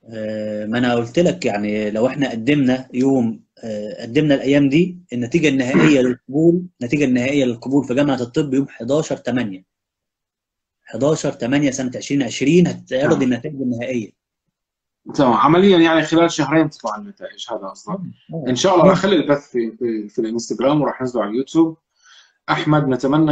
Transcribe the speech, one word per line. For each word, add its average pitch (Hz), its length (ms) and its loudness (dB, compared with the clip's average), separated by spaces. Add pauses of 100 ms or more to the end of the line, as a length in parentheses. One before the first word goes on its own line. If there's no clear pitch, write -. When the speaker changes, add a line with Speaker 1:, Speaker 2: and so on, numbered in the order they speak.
Speaker 1:
آه، 107 560 -8
ما 113 120 -4
أنا 123 180 0
قلت 117 240 -2
لك 156 260 0
يعني 104 460 -2
لو 110 160 -2
إحنا 131 240 -4
قدمنا 127 640 0
يوم، 123 500 0 (200)
آه، 107 380 -10
قدمنا 139 340 2
الأيام 139 340 2
دي، 175 300 2 (140)
النتيجة 123 360 0
النهائية 135 520 4
Speaker 2:
<clears throat> 127 60 4
Speaker 1:
للقبول، 160 580 0 (160)
النتيجة 147 240 0
النهائية 131 400 2
للقبول 123 380 -2
في 123 100 -4
جامعة 135 280 0
الطب 135 320 -2
يوم 135 140 0
حداشر 135 500 -4
تمانية. 113 480 -6 (1200)
حداشر 143 460 -2
تمانية 139 400 0
سنة 127 240 -6
عشرين 139 280 -2
عشرين 160 440 4
هتعرض 143 420 -2
Speaker 2:
تمام. 147 120 2
Speaker 1:
النتائج 127 400 -2
النهائية. 123 500 -4 (1040)
Speaker 2:
تمام، 139 180 2
عمليًا 175 440 4
يعني 165 260 4
خلال 165 280 2
شهرين 160 380 0
تطلع 107 280 -10
النتائج، 101 520 -16
هذا 98 180 -10
قصدك. - 220 -16
Speaker 1:
آه، 196 100 -6 (340)
آه. 147 160 -8
Speaker 2:
إن 123 60 0
شاء 185 180 2
الله 165 120 6
راح 190 60 8
Speaker 1:
آه. 180 80 2
Speaker 2:
أخلي 196 160 2
البث 143 360 0
في، 113 280 -2
في، 110 300 -4
في - 100 -8
الانستغرام 117 640 0
وراح 120 200 -4
ننزله 123 200 -4
على 101 100 -4
اليوتيوب. 160 460 0 (720)
أحمد، 151 380 0
نتمنى 139 440 2